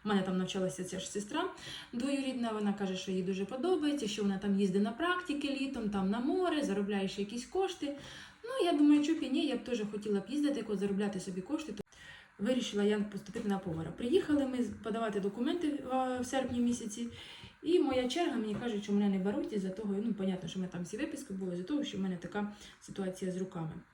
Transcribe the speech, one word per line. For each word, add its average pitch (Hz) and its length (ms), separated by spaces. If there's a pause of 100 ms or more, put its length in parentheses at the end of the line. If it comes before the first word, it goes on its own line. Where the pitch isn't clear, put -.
в 214 40
мене 196 140
там 185 160
навчалася 185 460
ця 180 160
ж - 100
сестра 302 400 (420)
двоюрідна, 254 600
вона 208 200
каже, 185 240
що 190 160
їй 185 100
дуже 190 220
подобається, 294 640
що 208 140
вона 196 160
там 202 220
їздить 196 220
на 226 100
практики 294 680
літом, 240 300
там 190 200
на 233 100
море, 330 420
заробляє 196 460
ще 202 140
якісь 240 240
кошти. 359 500 (480)
Ну, 466 220
я 339 60
думаю, 294 320
чого 320 160
б - 20
і 254 80
ні, 302 160
я 254 100
б - 80
теж 240 180 (100)
хотіла 208 280
б 190 80
їздити, 285 280
як 214 140
от 196 80
заробляти 196 420
собі 185 200
кошти. 294 320
То - 100 (560)
вирішила 208 460
я 208 160
поступити 208 480
на 196 100
повара. 160 380
Приїхали 277 500
ми 254 180
з-, 202 60 (120)
подавати 220 380
документи 269 680
в, 254 300
в 247 60
серпні 247 340
місяці, 240 480 (540)
і 339 160
моя 254 300
черга, 302 280
мені 214 180
кажуть, 208 280
що 202 100
мене 202 160
не 196 100
беруть 208 340
із-за 190 160
того, 202 260 (100)
ну, 214 100
понятно, 190 340
що 190 100
в - 20
мене 185 120
там 180 100
всі 190 140
виписки 285 380
були, 185 180
із-за 180 120
того, 294 200
що 196 140
в - 20
мене 185 160
така 208 360 (280)
ситуація 185 520
з 180 40
руками. 180 360 (220)